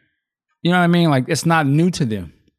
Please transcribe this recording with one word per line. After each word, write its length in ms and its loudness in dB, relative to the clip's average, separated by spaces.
You 100 -2
know 80 2
what 60 2
I 40 2
mean? 200 2
Like, 200 0
it's 180 -4
not 200 0
new 260 2
to 120 -4
them. 300 -6